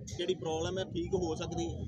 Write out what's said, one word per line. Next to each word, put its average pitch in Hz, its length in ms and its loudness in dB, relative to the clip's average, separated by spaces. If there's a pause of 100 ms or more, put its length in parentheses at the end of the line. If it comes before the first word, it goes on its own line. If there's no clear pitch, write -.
(180)
ਜਿਹੜੀ 180 160 2
ਪ੍ਰੋਬਲਮ 165 440 0
ਹੈ 185 60 0
ਠੀਕ 175 300 0
ਹੋ 170 200 2
ਸਕਦੀ 165 400 0
ਹੈ? - 140 -6